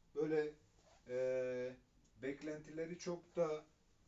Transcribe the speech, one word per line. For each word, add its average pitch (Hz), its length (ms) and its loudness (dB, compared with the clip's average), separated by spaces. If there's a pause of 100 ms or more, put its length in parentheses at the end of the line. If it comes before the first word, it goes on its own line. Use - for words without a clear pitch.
(140)
böyle, 151 380 4 (560)
e, 127 680 0 (460)
beklentileri 151 760 -4
çok - 380 -6
da, 156 280 2 (440)